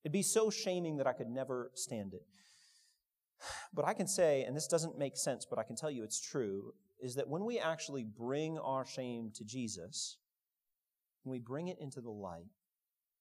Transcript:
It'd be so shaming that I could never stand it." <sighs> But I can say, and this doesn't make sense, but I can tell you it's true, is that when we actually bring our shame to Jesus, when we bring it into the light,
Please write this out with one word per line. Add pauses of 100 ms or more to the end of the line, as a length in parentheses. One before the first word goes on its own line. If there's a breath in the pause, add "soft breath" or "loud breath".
It'd
be
so
shaming
that
I
could
never
stand
it." (1120 soft breath)
<sighs>
But
I
can
say,
and
this
doesn't
make
sense,
but
I
can
tell
you
it's
true, (260)
is
that
when
we
actually
bring
our
shame
to
Jesus, (1040)
when
we
bring
it
into
the
light, (720)